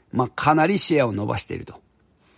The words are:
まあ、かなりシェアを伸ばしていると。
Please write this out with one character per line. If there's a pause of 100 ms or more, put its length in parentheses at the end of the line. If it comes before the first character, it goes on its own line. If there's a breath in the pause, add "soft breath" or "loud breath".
(140)
ま
あ、
か
な
り
シ
ェ
ア
を
伸
ば
し
て
い
る
と。 (560)